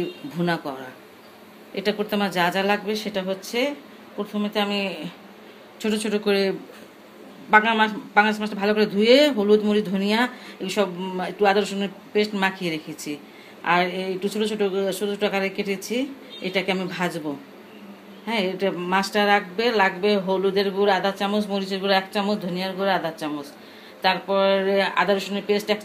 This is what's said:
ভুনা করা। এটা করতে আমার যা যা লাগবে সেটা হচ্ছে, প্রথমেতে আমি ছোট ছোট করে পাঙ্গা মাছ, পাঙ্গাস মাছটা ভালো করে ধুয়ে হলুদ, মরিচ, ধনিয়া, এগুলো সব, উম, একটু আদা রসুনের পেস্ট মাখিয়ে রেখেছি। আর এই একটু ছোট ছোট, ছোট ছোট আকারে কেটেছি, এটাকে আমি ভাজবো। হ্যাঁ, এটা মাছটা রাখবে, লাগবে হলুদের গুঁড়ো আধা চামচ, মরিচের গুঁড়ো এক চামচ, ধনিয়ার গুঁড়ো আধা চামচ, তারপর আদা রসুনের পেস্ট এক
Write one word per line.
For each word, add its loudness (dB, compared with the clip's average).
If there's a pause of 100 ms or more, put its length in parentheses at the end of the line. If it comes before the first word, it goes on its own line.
(320)
ভুনা 0
করা। -10 (880)
এটা 0
করতে -4
আমার 0
যা 4
যা 2 (100)
লাগবে -2 (120)
সেটা -4
হচ্ছে, -6 (580)
প্রথমেতে -4
আমি -2 (1000)
ছোট 0 (100)
ছোট -2 (120)
করে 4 (1080)
পাঙ্গা 6
মাছ, 4 (240)
পাঙ্গাস 4
মাছটা -4
ভালো 4
করে 4
ধুয়ে 8 (200)
হলুদ, 6
মরিচ, 2
ধনিয়া, 2 (380)
এগুলো -6
সব, 2
উম, -6 (120)
একটু -4
আদা 4
রসুনের -2 (220)
পেস্ট 0 (100)
মাখিয়ে -2
রেখেছি। -10 (600)
আর 4 (180)
এই -4
একটু -4
ছোট -2
ছোট, -4 (380)
ছোট -2
ছোট -4
আকারে 0
কেটেছি, -4 (520)
এটাকে 0
আমি -2 (100)
ভাজবো। -4 (960)
হ্যাঁ, 0 (100)
এটা 0 (240)
মাছটা 2 (140)
রাখবে, 0 (180)
লাগবে 2 (160)
হলুদের 2
গুঁড়ো 4
আধা 0
চামচ, 0
মরিচের -2
গুঁড়ো 2
এক -4
চামচ, 0 (100)
ধনিয়ার -4
গুঁড়ো 2
আধা -4
চামচ, -6 (580)
তারপর 2 (520)
আদা 4
রসুনের -2
পেস্ট 2
এক -2